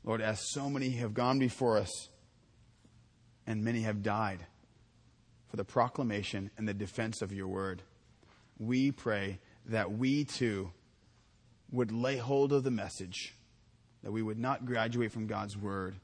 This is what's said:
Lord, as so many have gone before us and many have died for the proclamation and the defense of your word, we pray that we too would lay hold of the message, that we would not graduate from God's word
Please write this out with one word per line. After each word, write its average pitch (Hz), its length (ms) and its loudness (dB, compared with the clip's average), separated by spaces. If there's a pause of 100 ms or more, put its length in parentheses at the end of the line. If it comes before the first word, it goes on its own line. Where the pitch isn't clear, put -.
Lord, 113 160 0
as 110 200 0 (100)
so 139 180 -2
many 131 220 0
have 120 240 -2
gone 123 240 4
before 120 400 4
us - 300 -2 (1400)
and 107 180 -2
many 117 180 2
have 104 200 0
died 104 380 0 (1080)
for - 80 -8
the 101 80 -2
proclamation 107 960 0
and 110 80 -2
the 101 80 0
defense 110 480 -4
of 95 100 -4
your 98 140 -6
word, 95 340 -4 (760)
we 127 320 2
pray 101 480 -2 (280)
that 110 260 0
we 131 320 2
too 98 480 -2 (1000)
would 120 220 2
lay 127 240 0
hold 139 360 4
of 139 120 4
the 131 60 2
message, 95 640 -4 (680)
that 101 100 -6
we 110 100 0
would 107 160 -2
not 127 280 0
graduate 117 460 2
from 110 140 -2
God's 104 300 -4
word 98 480 -2